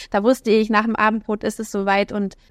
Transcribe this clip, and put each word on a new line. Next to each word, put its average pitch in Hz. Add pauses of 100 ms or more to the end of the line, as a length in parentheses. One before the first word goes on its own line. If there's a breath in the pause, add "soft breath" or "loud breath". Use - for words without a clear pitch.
Da 202
wusste 233
ich, 220
nach 214
dem 226
Abendbrot 214
ist 214
es 220
soweit 196
und 202 (160 soft breath)